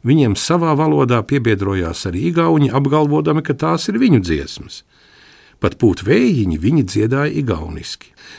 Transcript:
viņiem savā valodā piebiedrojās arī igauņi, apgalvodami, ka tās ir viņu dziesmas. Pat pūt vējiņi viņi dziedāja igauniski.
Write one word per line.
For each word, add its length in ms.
viņiem 320
savā 400
valodā 480
piebiedrojās 800
arī 220
igauņi, 420
apgalvodami, 720
ka 220
tās 260
ir 80
viņu 240
dziesmas. 560
Pat 160
pūt 320
vējiņi 520
viņi 280
dziedāja 560
igauniski. 720